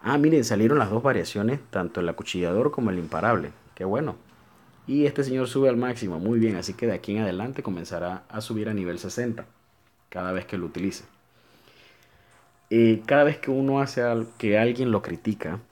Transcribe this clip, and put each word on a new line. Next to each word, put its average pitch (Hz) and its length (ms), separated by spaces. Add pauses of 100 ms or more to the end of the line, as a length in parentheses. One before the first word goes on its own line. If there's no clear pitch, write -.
Ah, 135 180
miren, 151 260
salieron 117 340
las 104 120
dos 113 120
variaciones, 113 560 (120)
tanto 90 300
el 87 80
acuchillador 87 640
como 120 200
el 90 100
imparable. 82 500 (240)
Qué 95 100
bueno. 113 300 (720)
Y 143 200
este 143 180
señor 131 240
sube 135 200
al 123 80
máximo, 117 440
muy 113 180
bien. 110 180
Así 87 180
que 120 120
de 107 60
aquí 101 240
en 110 60
adelante 107 420
comenzará 90 640
a 110 120
subir 110 280
a 107 60
nivel 87 260
sesenta 117 460 (640)
cada 90 200
vez 92 160
que 98 120
lo 87 80
utilice. 92 380 (1700)
Eh, 113 340
cada 143 200
vez 151 140
que - 120
uno 135 300
hace 135 220
al-, 117 260 (100)
que 104 200
alguien 120 340
lo 101 100
critica 87 560 (140)